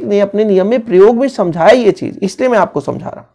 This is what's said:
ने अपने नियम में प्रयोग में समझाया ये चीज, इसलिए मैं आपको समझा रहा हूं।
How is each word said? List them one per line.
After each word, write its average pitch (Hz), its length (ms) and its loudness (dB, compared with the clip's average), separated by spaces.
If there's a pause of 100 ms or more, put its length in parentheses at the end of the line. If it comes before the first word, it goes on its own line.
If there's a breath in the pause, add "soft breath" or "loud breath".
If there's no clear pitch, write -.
ने 202 160 -2
अपने 202 260 0
नियम 190 220 2
में 233 180 -2
प्रयोग 202 300 4
में 262 120 0
समझाया 180 440 0
ये 233 200 2
चीज, - 320 -6
इसलिए 254 260 -2
मैं 233 80 0
आपको 170 220 -2
समझा 143 300 -8
रहा - 120 -14
हूं। - 140 -20